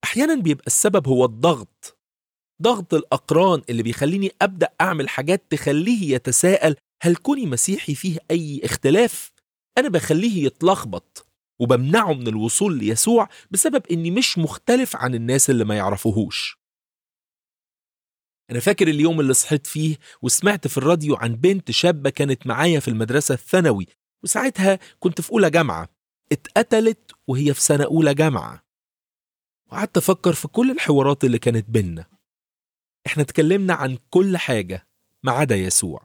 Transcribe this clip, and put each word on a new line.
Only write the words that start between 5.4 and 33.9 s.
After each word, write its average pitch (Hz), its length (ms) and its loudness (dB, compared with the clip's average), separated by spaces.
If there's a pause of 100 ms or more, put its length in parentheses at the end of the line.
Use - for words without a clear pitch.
تخليه 156 680 0
يتساءل: 156 600 2 (260)
"هل 170 140 2
كوني 277 300 -2
مسيحي 151 500 -4
فيه 165 220 -4 (140)
أي 156 320 -4
اختلاف؟" - 680 0 (460)
أنا 269 120 0
بخليه 175 560 0
يتلخبط، 131 800 -2 (320)
وبمنعه 135 540 2
من 123 140 -6
الوصول 113 500 -2
ليسوع 120 520 2 (220)
بسبب 254 400 0
إني 170 200 -4
مش 226 260 -2
مختلف 226 580 -2
عن 127 200 -4
الناس 123 340 0
اللي 117 160 2
ما 107 120 -2
يعرفوهوش. 101 880 -4 (1900)
أنا 120 80 -4
فاكر 196 280 2
اليوم 156 320 2
اللي 135 140 2
صحيت 143 340 0
فيه 156 300 -2 (240)
وسمعت 180 460 0
في - 100 -2
الراديو 151 380 2
عن 117 200 -4
بنت 175 360 0
شابة 147 380 0
كانت 135 380 -4
معايا 147 320 2
في - 80 -6
المدرسة 120 460 -2
الثانوي، 127 540 0 (360)
وساعتها 196 560 0 (200)
كنت 175 220 -4
في - 100 -10
أولى 202 180 4
جامعة، 120 400 0 (420)
اتقتلت 226 800 0 (160)
وهي 139 260 0
في - 80 -4
سنة 147 220 2
أولى 151 300 2
جامعة. 131 520 -2 (1000)
وقعدت - 300 -4
أفكر 180 360 0
في 151 140 -6
كل 247 240 0
الحوارات 143 520 2
اللي 120 160 2
كانت 113 300 -2
بينا. 90 360 -2 (1000)
إحنا 151 160 -2
اتكلمنا 185 500 2
عن 131 240 -4 (120)